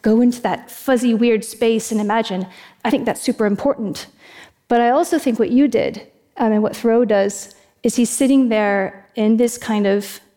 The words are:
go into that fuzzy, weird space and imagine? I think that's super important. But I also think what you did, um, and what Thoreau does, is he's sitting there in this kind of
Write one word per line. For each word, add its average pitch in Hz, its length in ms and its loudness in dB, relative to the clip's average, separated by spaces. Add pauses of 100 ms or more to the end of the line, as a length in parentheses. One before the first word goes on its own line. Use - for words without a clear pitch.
go 226 180 2
into 247 200 2
that - 300 -6
fuzzy, 247 420 0
weird 226 300 2
space 226 480 -2
and 220 80 -2
imagine? 208 480 -2 (380)
I 226 40 0
think 254 160 -2
that's - 160 -4
super 226 240 -2
important. 208 640 -4 (600)
But 233 100 4
I 240 100 2
also 320 300 0
think 233 180 -2
what 202 140 0
you 269 160 4
did, - 420 -4 (280)
um, 220 160 0
and 214 100 2
what - 140 -4
Thoreau 233 260 2
does, 202 520 -2 (280)
is 226 140 0
he's 240 120 2
sitting 269 400 2
there 202 560 -2 (100)
in 220 200 2
this 233 220 0
kind 208 280 -2
of 202 360 -2 (160)